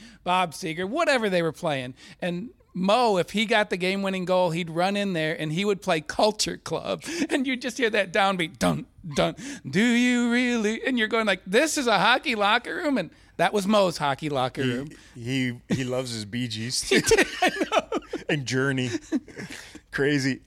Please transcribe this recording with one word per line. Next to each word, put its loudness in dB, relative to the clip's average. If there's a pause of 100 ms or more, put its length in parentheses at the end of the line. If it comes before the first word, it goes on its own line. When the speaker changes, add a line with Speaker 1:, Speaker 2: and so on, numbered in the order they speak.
(220)
Speaker 1:
Bob 0
Seger, -6
whatever 2
they 2
were 0
playing. -4 (280)
And -4 (220)
Mo, 4
if -2
he 0
got 2
the 0
game-winning -2
goal, 2
he'd -4
run 0
in 0
there -2
and -4
he -2
would 0
play 0
Culture 0
Club. -4 (140)
<laughs> -2
And 0
you'd -2
just -6
hear 2
that 0
downbeat, 0
dun, 0 (280)
dun, 2 (320)
"Do 2
you 2
really?" 0
And 0
you're 2
going 0
like, 0
"This 2
is -2
a 4
hockey 4
locker 2
room?" 0
And -4 (260)
that 2
was 0
Mo's 4
hockey -2
locker -2
Speaker 2:
He, 0
Speaker 1:
room. -6 (280)
Speaker 2:
he, -2
he 0
loves -4
his -6
Bee -4
Gees. -4
Speaker 1:
<laughs> -8
He 4
did, 4 (160)
I 4 (200)
know. 0 (280)
Speaker 2:
And -2
Journey. 0 (1000)
Crazy. 0